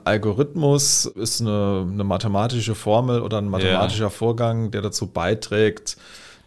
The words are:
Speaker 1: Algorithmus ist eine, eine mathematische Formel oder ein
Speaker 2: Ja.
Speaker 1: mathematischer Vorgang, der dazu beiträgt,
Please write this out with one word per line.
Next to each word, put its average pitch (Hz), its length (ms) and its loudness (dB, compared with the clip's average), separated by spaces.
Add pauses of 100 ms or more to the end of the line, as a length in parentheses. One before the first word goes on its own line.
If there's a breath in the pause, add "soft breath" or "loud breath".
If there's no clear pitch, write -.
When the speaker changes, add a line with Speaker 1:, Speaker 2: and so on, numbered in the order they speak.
Speaker 1:
Algorithmus 143 1000 2
ist - 340 -4
eine, 101 500 0
eine 101 140 -4
mathematische 104 720 0
Formel 120 460 2
oder 104 160 -2
ein 104 80 -2
Speaker 2:
Ja. 101 60 -2
Speaker 1:
mathematischer 95 580 2
Vorgang, 113 600 0
der 104 100 -4
dazu 101 260 -4
beiträgt, 107 880 0 (520 loud breath)